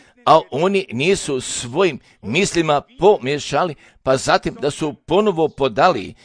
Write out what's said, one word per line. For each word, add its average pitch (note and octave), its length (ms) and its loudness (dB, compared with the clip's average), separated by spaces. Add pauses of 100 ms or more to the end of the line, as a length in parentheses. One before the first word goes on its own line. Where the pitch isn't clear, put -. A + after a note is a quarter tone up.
(260)
a D3+ 160 6 (100)
oni F3 400 0
nisu C#3+ 500 -2
svojim C3+ 580 -2 (220)
mislima D#3 600 0 (180)
pomiješali, D3 760 0 (280)
pa C3 140 2
zatim D3+ 440 -2
da C#3+ 100 -2
su D3+ 220 -6
ponovo E3+ 540 0
podali, C3 640 -2 (120)